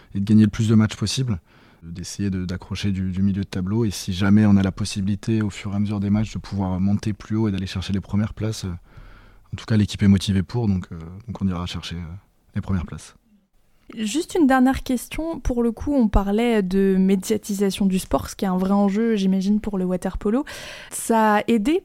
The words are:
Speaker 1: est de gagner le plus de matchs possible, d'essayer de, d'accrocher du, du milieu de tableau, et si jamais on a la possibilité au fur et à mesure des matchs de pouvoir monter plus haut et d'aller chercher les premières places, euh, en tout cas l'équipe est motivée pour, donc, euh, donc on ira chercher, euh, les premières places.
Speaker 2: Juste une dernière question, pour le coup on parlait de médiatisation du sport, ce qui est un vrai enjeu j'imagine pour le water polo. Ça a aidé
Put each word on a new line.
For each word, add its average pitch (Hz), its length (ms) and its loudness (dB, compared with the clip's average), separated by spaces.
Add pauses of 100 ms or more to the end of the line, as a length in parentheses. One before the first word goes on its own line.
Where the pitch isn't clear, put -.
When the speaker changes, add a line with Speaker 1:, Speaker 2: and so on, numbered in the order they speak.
(160)
Speaker 1:
est 101 40 -2
de 98 60 -2
gagner 110 180 8
le 104 60 4
plus 110 180 -2
de 113 80 4
matchs 107 200 4
possible, 113 440 -4 (420)
d'essayer 85 480 -6
de, 92 160 -2
d'accrocher 92 460 -6
du, 92 200 -2
du 92 120 0
milieu 98 180 2
de 95 60 -6
tableau, 101 360 -2
et 110 60 0
si - 240 -6
jamais 101 320 4
on 101 120 8
a 98 40 6
la 98 100 2
possibilité 104 680 -2
au 107 80 -2
fur 98 240 -10
et - 20 -6
à 101 40 0
mesure 104 200 -2
des 101 120 0
matchs 107 220 0
de 95 60 -8
pouvoir 92 400 -2
monter 101 340 0
plus - 220 -6
haut 110 120 2
et 104 40 0
d'aller 95 140 -4
chercher 92 280 -6
les 98 60 0
premières 104 360 -2
places, 107 300 -6
euh, 92 80 -6 (800)
en - 40 -8
tout - 80 -16
cas 117 100 0
l'équipe 104 280 2
est 101 40 6
motivée 98 360 4
pour, 120 240 -4
donc, 92 240 0
euh, 87 80 -12 (280)
donc - 140 -10
on 98 60 0
ira 87 180 -2
chercher, 85 300 -10
euh, 85 180 -10 (400)
les 101 80 -6
premières 92 240 -4
places. - 300 -16 (840)
Speaker 2:
Juste 226 420 -4
une 294 80 6
dernière 262 340 4
question, 311 600 -6
pour 240 200 0
le 233 120 0
coup 294 200 -4
on 247 140 4
parlait 208 560 2
de 190 340 2
médiatisation 196 880 0
du 190 140 2
sport, - 300 -4
ce - 60 -14
qui - 100 -4
est - 20 0
un 185 100 0
vrai 190 140 0
enjeu 202 460 2
j'imagine 190 420 2
pour 202 180 -4
le 185 60 -2
water 180 340 -4
polo. 240 280 0 (440)
Ça 220 460 2
a 208 120 2
aidé 233 380 2